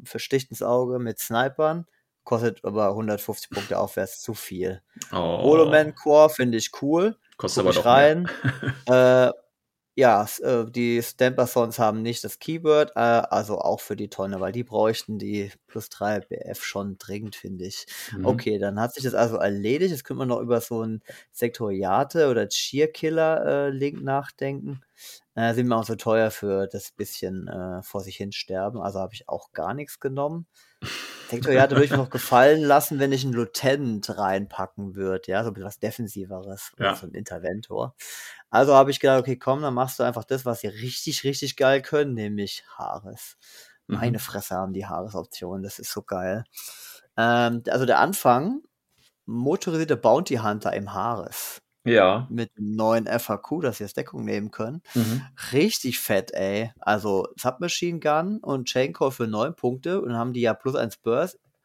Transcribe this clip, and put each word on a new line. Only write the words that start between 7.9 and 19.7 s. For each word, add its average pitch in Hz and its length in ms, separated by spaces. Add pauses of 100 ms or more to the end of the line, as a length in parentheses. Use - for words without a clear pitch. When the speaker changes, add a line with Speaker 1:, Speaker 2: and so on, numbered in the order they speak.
Speaker 1:
rein. 156 400
Speaker 2:
<laughs> - 40 (480)
Speaker 1:
Äh, 127 440 (640)
ja, 110 300
s-, - 140
äh, 123 320
die 120 320
Stamper 127 440
Sons 120 320
haben 110 220
nicht 117 240
das - 140
Keyword, 156 580
äh, - 20
also 110 600
auch 101 220
für - 140
die 104 140
Tonne, 98 320
weil 95 100
die 120 140
bräuchten 107 540
die 101 340 (140)
plus - 240
drei 104 300
B - 160
F - 280
schon 98 340
dringend, 104 380
finde 92 300
ich. - 200 (300)
Speaker 2:
Mhm. 95 80
Speaker 1:
Okay, 120 340
dann 101 220
hat 123 140
sich 127 100
das 127 100
also 113 220
erledigt. 107 540